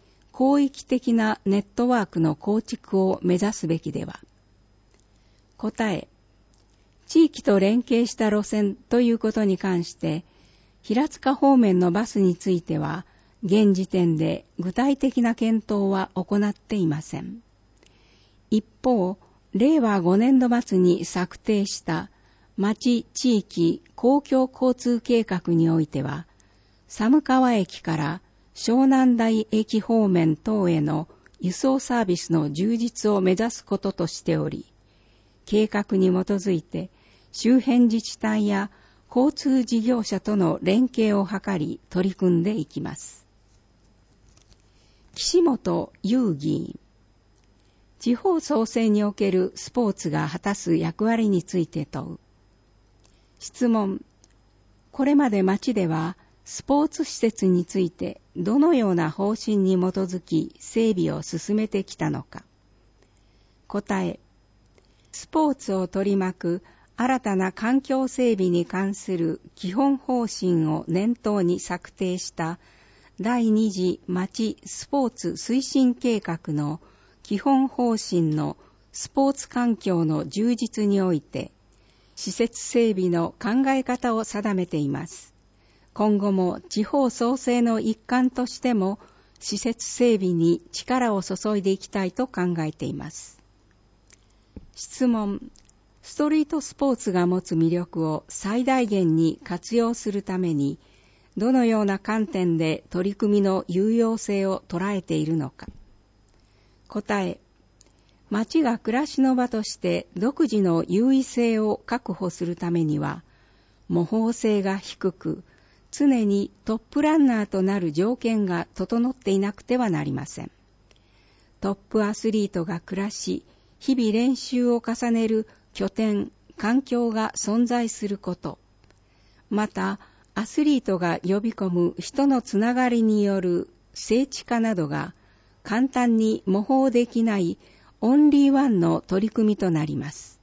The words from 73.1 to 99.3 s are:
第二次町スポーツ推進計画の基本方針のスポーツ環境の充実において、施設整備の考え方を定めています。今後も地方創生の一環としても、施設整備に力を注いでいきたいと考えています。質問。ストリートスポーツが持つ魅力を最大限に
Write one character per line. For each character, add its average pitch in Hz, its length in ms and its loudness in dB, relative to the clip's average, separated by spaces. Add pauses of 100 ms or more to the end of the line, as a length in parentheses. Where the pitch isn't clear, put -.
第 226 300 0
二 214 220 2
次 180 340 -2
町 190 580 -4
ス - 220 -14
ポ 277 220 0
ー - 40 -6
ツ - 180 -8
推 233 340 -4
進 254 320 2
計 233 240 -2
画 165 340 -6
の 147 260 -4 (440)
基 202 160 -4
本 269 280 2
方 240 300 0
針 165 380 0
の 151 200 -4 (380)
ス - 160 -14
ポ 277 220 2
ー - 20 -4
ツ - 160 -14
環 240 260 0
境 175 300 0
の 156 220 -2
充 220 280 0
実 220 300 -4
に 202 160 2
お 185 120 2
い 151 60 0
て、 - 320 -10 (640)
施 - 160 -10
設 - 320 -4
整 233 300 2
備 185 160 0
の 170 280 0
考 254 340 0
え 269 120 0
方 247 320 -2
を 220 80 -2
定 208 300 -4
め 185 120 0
て 170 120 -4
い 147 100 -2
ま 139 200 -6
す。 - 260 -20 (600)
今 208 240 2
後 196 140 0
も 185 380 0
地 208 140 -2
方 269 260 0
創 240 260 -2
生 247 260 0
の 226 180 2
一 220 160 -2
環 254 340 0
と 254 160 -4
し - 160 -10
て 247 120 0
も、 196 240 0 (420)
施 - 180 -6
設 - 280 -6
整 240 300 2
備 185 180 0
に 165 280 2 (100)
力 247 440 -2
を 190 60 -2
注 208 360 -4
い 196 40 -2
で 190 100 0
い 196 60 0
き - 100 -18
た 196 180 -4
い 180 60 -4
と - 160 -4
考 180 320 -2
え 156 120 -4
て - 140 -10
い 139 80 -6
ま 143 180 -10
す。 - 280 -20 (1400)
質 - 320 -4
問。 214 440 -2 (520)
ス - 120 -20
ト 294 140 0
リ 311 140 2
ー - 20 -4
ト 302 160 -4
ス - 140 -14
ポ 277 180 0
ー - 20 -2
ツ - 160 -4
が 180 160 2
持 180 140 0
つ - 140 -6
魅 165 160 4
力 170 360 -2
を 156 220 -4
最 226 340 -4
大 254 240 2
限 180 300 2
に 165 260 2